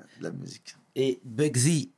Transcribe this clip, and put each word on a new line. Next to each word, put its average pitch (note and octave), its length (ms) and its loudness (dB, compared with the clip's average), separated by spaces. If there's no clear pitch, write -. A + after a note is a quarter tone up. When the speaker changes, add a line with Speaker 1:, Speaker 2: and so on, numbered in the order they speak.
Speaker 1:
de - 60 -12
la F2+ 80 -6
musique. - 440 -14
Speaker 2:
Et C3 280 0
Bugsy, C3 760 2